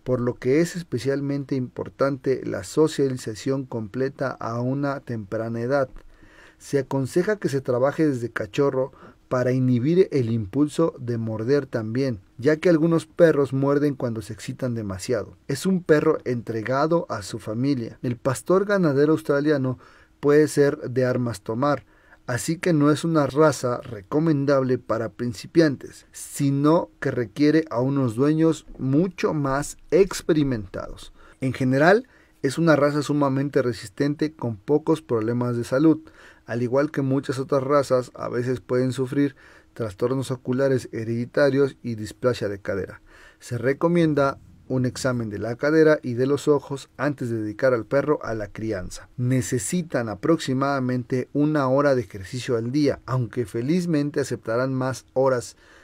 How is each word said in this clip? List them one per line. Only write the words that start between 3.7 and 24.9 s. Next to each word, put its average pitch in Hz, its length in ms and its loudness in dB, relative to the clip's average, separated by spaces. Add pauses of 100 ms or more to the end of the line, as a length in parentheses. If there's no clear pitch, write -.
a 117 320 -6
una 139 400 -2
temprana 113 580 -6
edad. 131 300 0 (680)
Se - 200 -4
aconseja 139 600 -2
que 170 120 -4
se 135 100 -2
trabaje 135 480 0
desde 120 240 -2
cachorro 131 640 -2 (340)
para 127 240 0
inhibir 131 600 4
el 123 180 0
impulso 135 720 0
de 117 180 -4
morder 113 480 -2
también, 117 560 -4 (160)
ya 147 200 2
que 180 120 2
algunos 165 380 4
perros 143 440 4
muerden 139 440 2
cuando 117 260 -4
se - 100 -12
excitan 127 420 -8
demasiado. 110 640 -6 (120)
Es 139 180 -4
un 185 180 0
perro 151 400 4
entregado 127 840 -2
a 107 140 -6
su 113 160 -10
familia. 120 640 -4
El 123 120 -4
pastor 180 500 0
ganadero 156 480 2
australiano 143 640 0 (420)
puede 147 260 6
ser 143 300 2
de 127 280 -2
armas 123 360 -2
tomar, 131 420 -2 (440)
así 156 300 -4
que 175 160 2
no 147 160 4
es 139 140 2
una 160 240 2
raza 131 540 2
recomendable 135 1000 0
para 113 300 -4